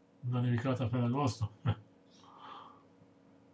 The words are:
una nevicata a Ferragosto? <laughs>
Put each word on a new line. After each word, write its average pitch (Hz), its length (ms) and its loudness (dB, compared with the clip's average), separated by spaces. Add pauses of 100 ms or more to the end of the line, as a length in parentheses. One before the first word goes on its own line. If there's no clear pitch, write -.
(200)
una 123 200 -2
nevicata 123 440 2
a 107 40 2
Ferragosto? 123 600 0 (120)
<laughs> - 240 -2 (1700)